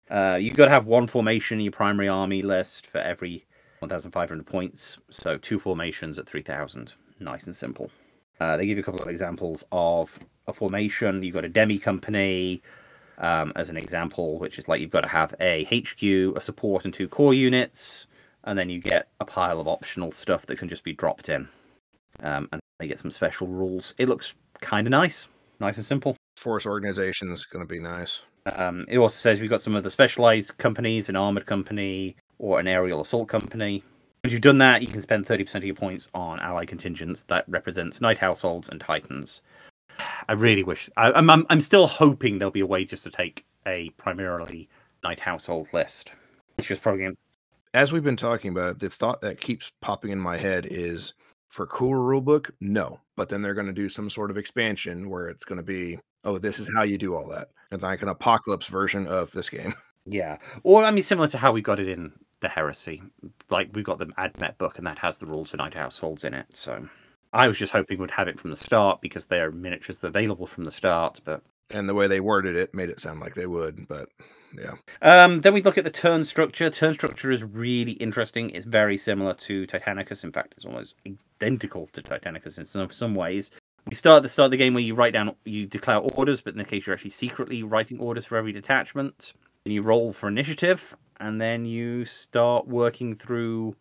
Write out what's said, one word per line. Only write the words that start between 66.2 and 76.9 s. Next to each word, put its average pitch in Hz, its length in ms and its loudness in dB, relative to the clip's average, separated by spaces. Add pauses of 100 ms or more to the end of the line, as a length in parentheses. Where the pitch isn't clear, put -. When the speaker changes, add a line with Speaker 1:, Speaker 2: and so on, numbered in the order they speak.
Speaker 1:
in 62 100 -6
it, - 220 -12
so - 340 -10 (420)
I 123 160 6
was 107 120 0
just 98 140 -4
hoping 98 260 0
we'd 90 120 -6
have 95 160 -2
it 82 120 -8
from 90 100 -10
the 76 60 -10
start 101 460 2
because - 260 -10
they're 82 240 0
miniatures 90 520 -10
available 92 440 -2
from - 160 -10
the 78 80 -8
start, 82 540 0
but 78 180 -8 (280)
Speaker 2:
And 104 160 -4
the 98 60 0
way 101 140 4
they 98 120 2
worded 95 360 0
it 92 180 -2
made 92 160 -6
it - 100 -12
sound 80 200 -8
like 82 160 -14
they 90 100 -8
would, 82 420 -6
but 73 220 -12 (480)
yeah. - 160 -12 (300)
Speaker 1:
Um, 175 380 12
then 196 120 10
we 202 80 4
look 190 160 4
at 180 60 2
the 165 80 -4
turn 165 320 2
structure. 160 480 0
Turn 156 240 2